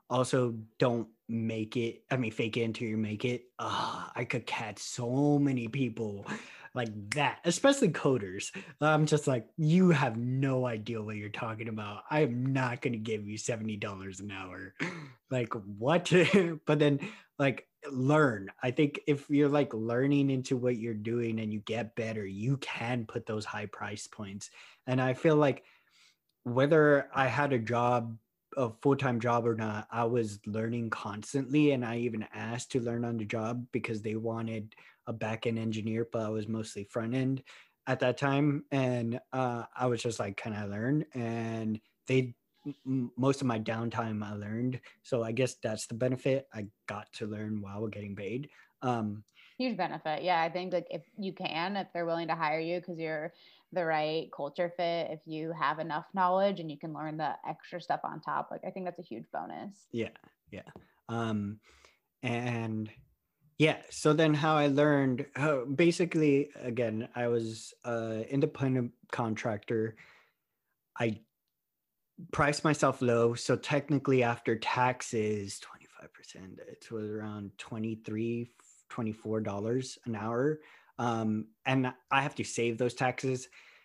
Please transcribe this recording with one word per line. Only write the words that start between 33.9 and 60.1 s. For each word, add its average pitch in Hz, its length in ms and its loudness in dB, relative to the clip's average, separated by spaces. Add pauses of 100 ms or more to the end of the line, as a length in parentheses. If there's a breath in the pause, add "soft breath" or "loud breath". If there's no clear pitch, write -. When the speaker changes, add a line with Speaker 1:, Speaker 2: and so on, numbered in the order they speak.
Speaker 1:
they 110 140 -4
wanted 113 600 -4 (320 loud breath)
a 117 60 -6
back-end 113 460 -2
engineer, 113 520 -2
but 113 140 -2
I 107 40 -2
was 107 180 -4
mostly 110 360 -6
front-end 127 600 -2 (440 loud breath)
at 131 120 0
that 127 180 2
time. 143 540 2
And, 123 480 0 (140)
uh, 123 320 -2 (100)
I 127 120 0
was 120 140 0
just 117 180 -2
like, 101 180 -4
"Can 110 160 -6
I 104 120 -4
learn?" 113 480 0
And 113 680 -2 (260)
they, 131 280 2 (300)
m-, 143 100 -8 (100)
m-, 131 320 -2
most 135 240 2
of 135 60 0
my 113 120 2
downtime 113 640 -2
I 104 100 -6
learned. 113 460 -4 (220 loud breath)
So 117 220 -2
I 113 100 -4
guess 123 220 0
that's 110 320 -6
the 120 80 -8
benefit. 131 580 0
I 107 140 -8 (200)
got 104 260 -10
to 107 140 -8
learn 107 340 -6
while 101 260 -6
getting 104 280 -8
paid. 110 340 -6 (320 soft breath)
Um, 110 420 -2 (340 soft breath)
Speaker 2:
Huge 254 200 -2
benefit. 156 460 -4
Yeah, 170 180 2
I 165 80 2
think, 180 240 -4
like, 170 160 0
if 165 140 -8 (140)
you 190 160 -6
can, 180 440 -4
if 185 160 -4
they're 170 120 -2
willing 165 240 -2
to 160 60 0
hire 160 240 0
you 170 220 -2
'cause 170 160 -10
you're 156 360 -4 (380 soft breath)
the 180 140 -2
right 156 460 0
culture 160 380 -4
fit, 170 420 -2
if 156 140 -8
you 160 260 -6
have 156 280 0
enough 151 340 -4
knowledge 190 460 4
and 160 120 -8
you 143 60 -10
can 160 160 -8
learn 156 240 -6
the 147 180 -4 (120)
extra 165 340 -10
stuff 147 220 -2
on 160 180 -6
top, 147 300 -4
like, - 140 -10
I 180 60 -6
think 185 140 -8
that's 180 140 -8
a 180 40 -14
huge 117 280 -12
bonus. 92 600 -10
Speaker 1:
Yeah, 113 180 -4 (420)